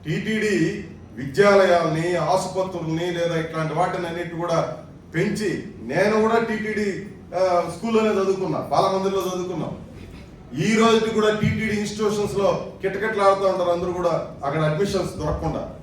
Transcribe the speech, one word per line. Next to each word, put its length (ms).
టీటీడీ 500
విద్యాలయాల్ని, 960
ఆసుపత్రుల్ని 760
లేదా 260
ఇట్లాంటి 300
వాటిని 340
అన్నిటి 340
కూడా 180
పెంచి, 340
నేను 240
కూడా 120
టీటీడీ, 400
ఆ, 20
స్కూల్లోనే 440
చదువుకున్నా, 400
బాలమందిర్లో 720
చదువుకున్నాం. 420
ఈ 20
రోజుకి 340
కూడా 140
టీటీడీ 400
ఇన్స్టిట్యూషన్స్ 600
లో 60
కిటకిటలాడుతూ 720
ఉంటారు 240
అందరూ 140
కూడా, 120
అక్కడ 240
అడ్మిషన్స్ 540
దొరకకుండా. 400